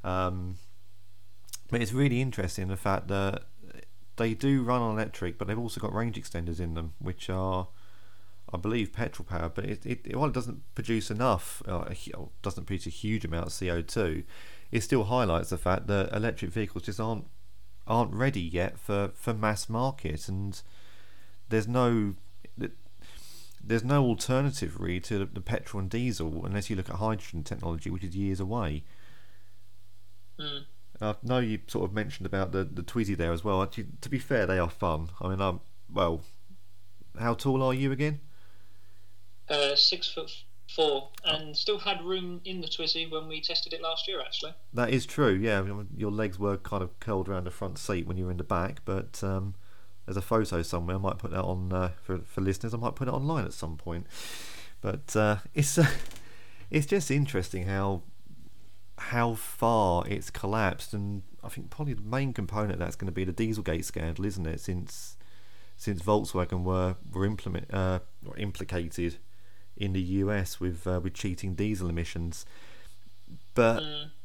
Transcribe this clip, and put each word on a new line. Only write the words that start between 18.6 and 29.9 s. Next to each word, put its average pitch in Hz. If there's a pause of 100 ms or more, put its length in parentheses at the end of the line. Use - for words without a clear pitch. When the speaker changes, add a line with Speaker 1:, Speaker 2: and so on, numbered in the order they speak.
Speaker 1:
for, 101
for -
mass 107
market, 113
and 98 (880)
there's 110
no, 117 (1500)
there's 113
no 139
alternative 127
really 90
to 101
the, 98
the 95
petrol -
and 95
diesel 90
unless 101
you 110
look 92
at 87
hydrogen 101
technology, 85
which 92
is 90
years 95
away. 98 (1600)